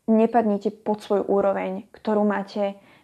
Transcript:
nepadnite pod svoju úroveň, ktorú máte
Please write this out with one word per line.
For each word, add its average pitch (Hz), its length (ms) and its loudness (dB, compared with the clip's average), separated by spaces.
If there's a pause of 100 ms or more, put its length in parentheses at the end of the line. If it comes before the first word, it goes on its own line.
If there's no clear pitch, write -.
nepadnite 220 640 2
pod 214 320 -4
svoju 196 240 0
úroveň, 196 680 0
ktorú 208 300 0
máte 196 500 -4 (280)